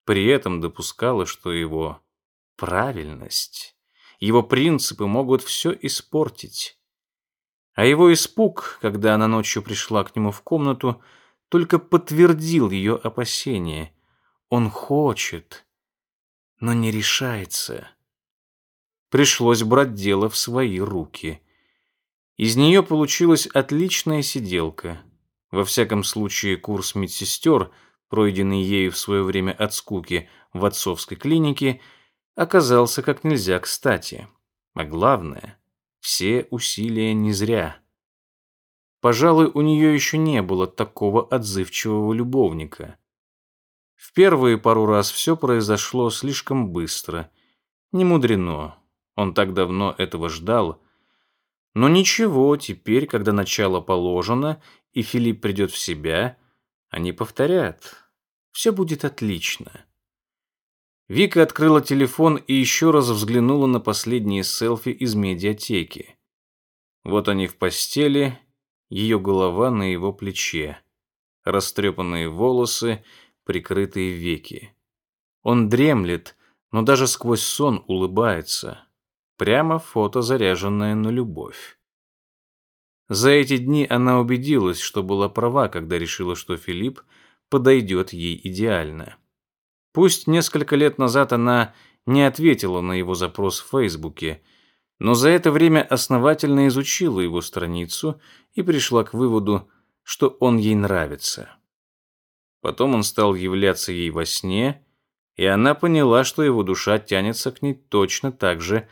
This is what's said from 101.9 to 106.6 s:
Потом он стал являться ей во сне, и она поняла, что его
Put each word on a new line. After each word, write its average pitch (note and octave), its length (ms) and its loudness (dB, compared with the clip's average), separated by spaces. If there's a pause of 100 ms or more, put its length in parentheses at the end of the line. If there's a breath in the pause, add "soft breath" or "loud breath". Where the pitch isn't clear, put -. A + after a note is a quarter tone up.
Потом C3 340 0
он G#2+ 80 2
стал G2+ 320 2
являться F#2 560 0
ей F2 180 -4
во D#2+ 160 -4
сне, A2 580 -4 (520)
и F2+ 100 0
она A2 300 4
поняла, C#3 480 4
что - 180 -4
его B2 220 2